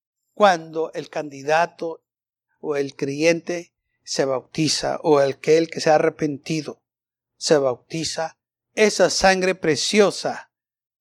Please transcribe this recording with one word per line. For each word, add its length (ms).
cuando 580
el 160
candidato 960
o 160
el 180
creyente 800
se 200
bautiza, 800
o 160
aquel 500
que 120
se 100
ha 60
arrepentido 840
se 220
bautiza. 800
Esa 360
sangre 460
preciosa 960